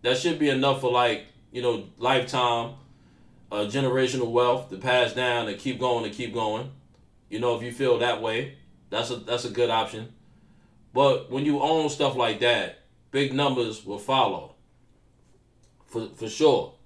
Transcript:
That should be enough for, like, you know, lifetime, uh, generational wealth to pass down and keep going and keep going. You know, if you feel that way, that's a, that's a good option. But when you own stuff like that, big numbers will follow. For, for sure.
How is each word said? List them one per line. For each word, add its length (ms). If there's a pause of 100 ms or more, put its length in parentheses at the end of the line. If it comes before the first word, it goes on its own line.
That 140
should 220
be 100
enough 320
for, 100
like, 340 (260)
you 100
know, 240 (120)
lifetime, 760 (760)
uh, 140
generational 640
wealth 380
to 80
pass 360
down 340
and 100
keep 220
going 260
and 80
keep 200
going. 380 (580)
You 100
know, 160
if 80
you 80
feel 280
that 220
way, 360 (320)
that's 220
a, 60
that's 280
a 40
good 200
option. 420 (840)
But 380
when 140
you 160
own 280
stuff 260
like 260
that, 380 (300)
big 240
numbers 520
will 120
follow. 580 (1300)
For, 240
for 180
sure. 460 (120)